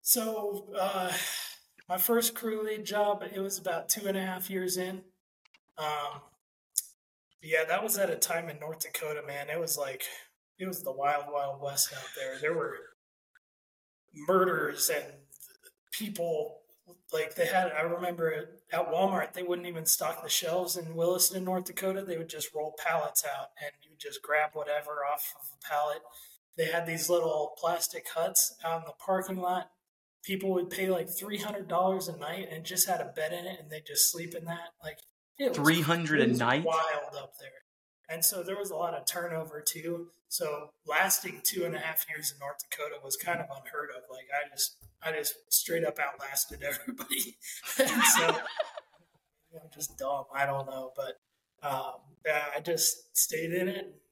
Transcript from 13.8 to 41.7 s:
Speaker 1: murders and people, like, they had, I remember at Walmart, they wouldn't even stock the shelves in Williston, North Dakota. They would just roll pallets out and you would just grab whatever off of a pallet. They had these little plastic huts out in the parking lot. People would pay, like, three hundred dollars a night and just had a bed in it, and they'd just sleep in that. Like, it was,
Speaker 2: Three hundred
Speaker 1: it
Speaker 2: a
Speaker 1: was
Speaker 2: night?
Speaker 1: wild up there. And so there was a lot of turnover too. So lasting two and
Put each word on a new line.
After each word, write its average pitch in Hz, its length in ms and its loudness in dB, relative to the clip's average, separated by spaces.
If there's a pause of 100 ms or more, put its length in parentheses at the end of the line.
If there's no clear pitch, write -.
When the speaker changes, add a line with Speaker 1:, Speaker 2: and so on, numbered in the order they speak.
Speaker 1:
murders 160 760 4
and 147 240 -2 (800)
people, 170 720 -2 (500)
like, 156 220 0
they 175 120 4
had, 180 240 6
I 151 100 0
remember 170 800 0 (120)
at 165 200 2
Walmart, 175 420 4
they 180 100 -4
wouldn't 175 240 0
even 165 180 -6
stock 165 380 2
the 160 60 -8
shelves 175 480 0
in 165 180 -8
Williston, 180 500 4
North 185 200 0
Dakota. 190 380 -2
They 175 140 -4
would 165 120 -6
just 151 240 -8
roll 151 240 -4
pallets 165 480 0
out 139 240 -6 (140)
and 147 80 -8 (120)
you 156 80 -20
would 156 80 -20
just 143 220 -10
grab 151 320 2
whatever 147 520 -2
off 147 360 -2
of - 160 -12
a - 100 -16
pallet. 147 340 0 (560)
They 160 80 2
had 165 220 0
these 165 220 -2
little 160 480 4
plastic 170 520 0
huts 185 540 2
out 165 180 0
in 165 60 -12
the 147 60 -12
parking 190 440 0
lot. 180 340 0 (520)
People 190 300 0
would 175 160 2
pay, 190 200 0
like, 175 200 2
three 202 300 -4
hundred 208 300 -4
dollars 180 400 4
a 156 80 -8
night 165 340 -6
and 160 140 -8
just 185 240 2
had 175 120 2
a - 120 -2
bed 156 200 -2
in 175 120 -6
it, 185 140 -8
and 151 120 -14
they'd 156 140 -10
just - 260 4
sleep 170 240 -6
in 165 100 -8
that. 170 260 -8 (120)
Like, 156 160 -10 (380)
it 277 180 2
was, - 0 -
Speaker 2:
Three 160 260 6
hundred 156 380 2
Speaker 1:
it - 20 8
Speaker 2:
a 127 60 6
Speaker 1:
was 123 180 4
Speaker 2:
night? 135 180 4
Speaker 1:
wild 156 540 0
up 135 220 -12
there. 135 120 -16 (580)
And 165 160 -2
so 180 180 2
there 190 140 -4
was 196 140 -4
a 165 40 -6
lot 170 200 0
of - 100 -6
turnover 160 560 -4
too. 170 500 -4 (160)
So 151 440 -4 (140)
lasting 185 580 2
two 185 220 0
and 160 100 -2